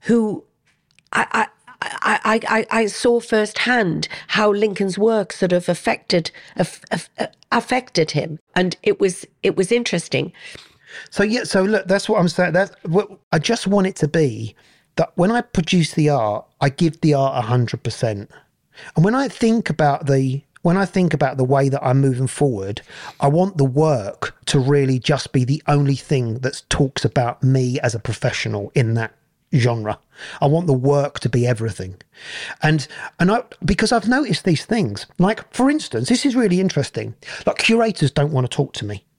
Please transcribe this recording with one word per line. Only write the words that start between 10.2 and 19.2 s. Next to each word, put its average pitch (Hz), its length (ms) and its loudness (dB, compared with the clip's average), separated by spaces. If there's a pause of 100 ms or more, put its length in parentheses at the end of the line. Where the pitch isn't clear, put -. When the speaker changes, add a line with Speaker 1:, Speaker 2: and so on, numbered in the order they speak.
Speaker 2:
So - 120 -2
yeah, 220 220 0
so 190 180 0
look, 190 240 0
that's 196 220 0
what 214 120 2
I'm 175 80 4
saying. 175 260 0
That's 190 200 0 (100)
what 196 260 0 (220)
I 165 60 0
just 226 280 -2
want 190 200 2
it - 100 -4
to 151 120 0
be, 113 460 -2 (420)
that - 200 -2
when 180 140 4
I 240 120 0
produce 170 500 0
the 151 160 2
art, 113 380 0 (160)
I 143 80 2
give 160 300 0
the 151 140 4
art 135 220 2
a 123 60 -2
hundred 117 400 -2
percent. 107 480 -4 (680)
And 160 80 6
when 214 100 4
I 269 140 0